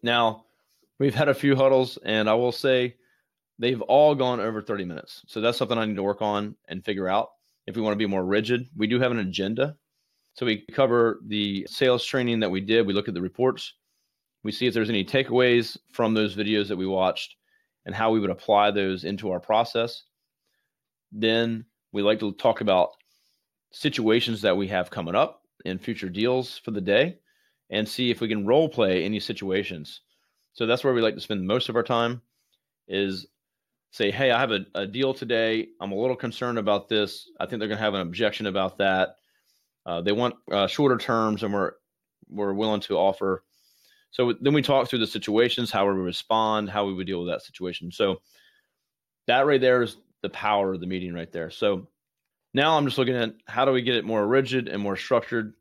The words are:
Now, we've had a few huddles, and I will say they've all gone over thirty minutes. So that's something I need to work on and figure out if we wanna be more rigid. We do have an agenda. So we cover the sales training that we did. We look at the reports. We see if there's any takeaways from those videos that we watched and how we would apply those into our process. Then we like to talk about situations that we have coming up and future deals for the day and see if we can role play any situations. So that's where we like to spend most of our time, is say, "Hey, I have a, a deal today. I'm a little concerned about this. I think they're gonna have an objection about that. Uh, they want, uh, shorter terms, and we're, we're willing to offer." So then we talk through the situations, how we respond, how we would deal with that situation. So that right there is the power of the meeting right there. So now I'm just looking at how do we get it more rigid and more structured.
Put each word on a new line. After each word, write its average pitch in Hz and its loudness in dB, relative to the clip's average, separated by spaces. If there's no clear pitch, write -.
Now, 117 0
we've 139 2
had 143 2
a 135 4
few 139 4
huddles, 131 4
and 107 0
I 107 4
will 123 2
say 127 0
they've 120 0
all 147 6
gone 127 0
over 107 -2
thirty 101 -6
minutes. - -12
So 110 -8
that's 117 2
something 117 0
I 113 0
need 107 -2
to 95 -4
work 101 -2
on 104 -2
and 92 -10
figure 95 -2
out 101 0
if 92 -8
we 113 -4
wanna 107 0
be 107 0
more 95 0
rigid. 110 0
We 107 0
do 120 2
have 127 2
an 113 -2
agenda. 101 -2
So 127 -4
we 110 -2
cover 117 4
the 104 -4
sales 123 2
training 120 0
that 104 0
we 95 -2
did. 110 4
We 98 -2
look 101 -2
at - -6
the 87 -6
reports. 120 -2
We 107 -4
see 123 -2
if 117 2
there's 107 0
any 101 0
takeaways 123 2
from 110 2
those 104 0
videos 104 0
that 101 -4
we 92 -4
watched 95 -2
and 92 -10
how 113 0
we 113 2
would 98 0
apply 104 4
those 95 -2
into 95 -6
our 90 -4
process. 117 -2
Then 113 0
we 101 -4
like 107 2
to 104 -2
talk 113 0
about 95 4
situations 117 0
that 98 2
we 98 -2
have 90 -2
coming 87 -6
up 147 0
and 92 -6
future 101 -8
deals 123 -2
for - -10
the 104 -4
day 117 2
and 104 -4
see 123 -2
if 113 -2
we 113 -2
can 104 -2
role 143 4
play 92 2
any 104 -2
situations. 95 -6
So 117 -4
that's 120 0
where 131 2
we 117 2
like 107 2
to - -12
spend 95 -4
most 110 0
of 113 -2
our 120 2
time, 117 -2
is 95 -2
say, 101 -2
"Hey, 131 0
I 120 2
have 131 0
a, 98 -2
a 98 -6
deal 131 -2
today. 113 -2
I'm 98 -6
a 98 -4
little 127 0
concerned 120 -6
about 101 0
this. 107 -2
I - -4
think 117 -8
they're 107 -4
gonna 104 -4
have 107 0
an 98 -2
objection 101 -2
about 95 -2
that. 95 2
Uh, 85 -4
they 98 0
want, 120 0
uh, 98 2
shorter 135 2
terms, 110 0
and 104 -4
we're, 98 -2
we're 98 -4
willing 107 0
to 98 -2
offer." 95 0
So 120 0
then 139 2
we 147 4
talk 135 2
through 123 -2
the 107 0
situations, 113 0
how 101 2
we 98 2
respond, 107 -2
how 101 -2
we 98 -4
would 92 -6
deal 87 -6
with 87 -4
that - -6
situation. 87 -10
So 95 -2
that 127 4
right 143 4
there 123 4
is 117 -4
the 101 -6
power 101 0
of 90 -6
the 92 -8
meeting 92 -6
right 82 -10
there. 82 -8
So 98 -2
now 151 4
I'm 147 2
just 127 -2
looking 127 2
at 113 -2
how 123 0
do 135 4
we 127 2
get 120 0
it 113 0
more 107 0
rigid 127 2
and 101 -4
more 101 -2
structured. 113 -2